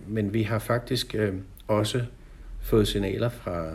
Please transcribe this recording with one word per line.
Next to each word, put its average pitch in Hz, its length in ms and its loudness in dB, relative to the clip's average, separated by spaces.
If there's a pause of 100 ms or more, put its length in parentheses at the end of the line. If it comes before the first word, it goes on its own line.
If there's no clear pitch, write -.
men 104 260 0
vi 113 80 4
har 110 160 0
faktisk, 120 560 -2
øh, 104 200 2 (340)
også 107 360 2 (560)
fået 107 280 6
signaler 101 400 0
fra 87 460 -6